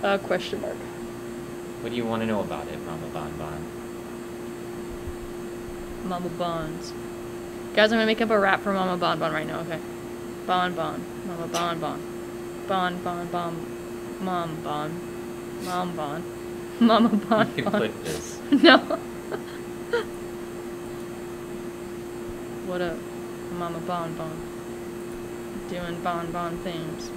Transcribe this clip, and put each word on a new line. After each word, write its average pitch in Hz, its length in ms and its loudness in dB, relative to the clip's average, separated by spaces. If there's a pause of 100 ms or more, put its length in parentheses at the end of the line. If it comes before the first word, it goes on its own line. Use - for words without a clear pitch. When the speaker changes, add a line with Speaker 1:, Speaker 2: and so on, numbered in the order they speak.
Speaker 1:
Uh, 196 140 6
question - 440 0
mark. - 140 -2 (1040)
Speaker 2:
What 117 80 -2
do 117 60 -2
you 120 100 2
wanna 113 200 2
know 110 160 4
about 76 260 -2
it, 67 180 -4
Mama 80 280 -4
Bon 78 240 -4
Bon? 82 280 -4 (2500)
Speaker 1:
Mama 180 240 0
Bon's. 165 640 -2 (800)
Guys, 214 180 8
I'm 233 60 4
gonna 220 80 6
make 220 160 4
up 220 80 4
a 220 100 8
rap 196 220 6
for 202 120 2
Mama 185 240 2
Bon 170 200 4
Bon 165 140 2
right 156 160 0
now, 156 140 -2
okay? 170 180 -2 (680)
Bon 180 280 4
Bon. 160 280 -2 (260)
Mama 170 200 -4
Bon 170 320 2
Bon. 143 200 -2 (680)
Bon 180 360 4
Bon 175 280 -2
Bon. 170 240 0 (680)
Mom 175 420 0
Bon. 151 280 -2 (720)
Mom 180 320 0
Bon. 156 280 -2 (280)
<laughs> - 280 -8
Mama 226 300 10
Bon 214 460 6
Speaker 2:
You 170 80 2
can - 80 2
Speaker 1:
Bon. - 80 4
Speaker 2:
clip - 240 0
this. - 420 -4
Speaker 1:
<laughs> - 60 4 (120)
No. 285 140 12 (4000)
What 180 140 0
up, 170 160 0 (600)
Mama 170 220 -2
Bon 170 360 -2
Bon? 160 160 -4 (1400)
Doing 175 340 -2
Bon 170 280 0
Bon 175 280 -2
things. 175 580 -4